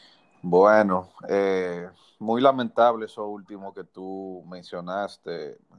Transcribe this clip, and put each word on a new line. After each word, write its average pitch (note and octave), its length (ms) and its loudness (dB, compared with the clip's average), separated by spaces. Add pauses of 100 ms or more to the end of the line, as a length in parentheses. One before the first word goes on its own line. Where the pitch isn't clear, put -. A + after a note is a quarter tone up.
(420)
Bueno, F#2 720 4 (160)
eh, F#2 580 -2 (300)
muy A2+ 240 -2
lamentable A#2+ 640 2
eso G#2+ 220 -10
último G2 480 -14
que F#2+ 80 -14
tú F#2+ 640 -12
mencionaste. F2 1120 -10 (200)